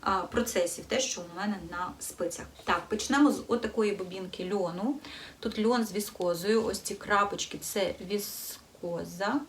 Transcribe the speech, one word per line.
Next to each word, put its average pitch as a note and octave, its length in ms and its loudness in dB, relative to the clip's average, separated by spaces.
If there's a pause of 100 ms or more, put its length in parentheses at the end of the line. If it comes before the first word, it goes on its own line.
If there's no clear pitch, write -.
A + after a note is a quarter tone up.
а, F#3+ 200 2
процесів, F3+ 640 0
те, B3 140 0
що - 220 -2
у E3 180 -10
мене G3+ 200 -2 (120)
на F3+ 280 -4
спицях. - 460 -6 (180)
Так, F3 260 2
почнемо C#4 420 6
з - 160 0
отакої A3 440 2
бобінки F#3 640 -4
льону. G3 460 0 (400)
Тут A3 260 0
льон A#3 200 4
з G#3+ 80 -8
віскозою, F#3+ 720 2
ось G3+ 140 -2
ці - 160 -6
крапочки, G3+ 600 2
це - 380 -2 (160)
віскоза. G3 1400 -4